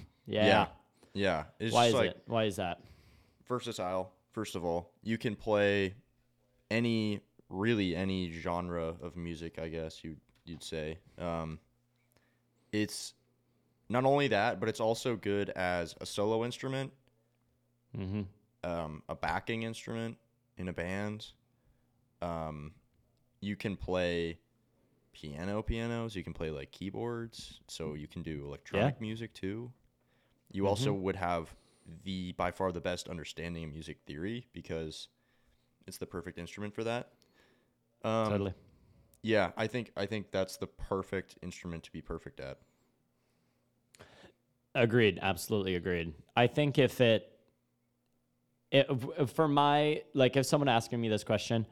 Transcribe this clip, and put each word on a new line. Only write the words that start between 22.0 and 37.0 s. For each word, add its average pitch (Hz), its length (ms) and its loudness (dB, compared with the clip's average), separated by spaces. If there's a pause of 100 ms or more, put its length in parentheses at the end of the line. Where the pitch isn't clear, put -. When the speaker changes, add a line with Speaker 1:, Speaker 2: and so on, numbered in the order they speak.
Speaker 2:
Um, 78 520 -6 (680)
you 101 160 -4
can 98 220 -4
play 87 640 0 (760)
piano, 87 480 -6
pianos. 117 540 -4
You 87 80 -4
can 85 100 -10
play, 80 160 -4
like, 73 220 -8
keyboards. 117 960 -8
So 78 260 -6
you 76 140 -10
can 87 160 -10
do 73 220 -6
electronic 98 500 -2
Speaker 1:
Yeah. 117 60 -12
Speaker 2:
music 110 320 -8
too. 113 380 -8 (800)
You 98 160 2
also 104 260 2
Speaker 1:
Mm-hmm. 98 100 -2
Speaker 2:
would 92 140 0
have 87 380 -2 (480)
the, 92 280 -4
by 90 200 0
far 95 200 0
the 87 100 -4
best 90 280 -4
understanding 82 560 -8
of 76 60 -10
music 78 360 -12
theory 95 460 -8
because 82 560 -8 (760)
it's - 120 -14
the - 100 -8
perfect 85 320 -8
instrument 101 340 -10
for 113 120 -6
that. 120 260 -4 (920)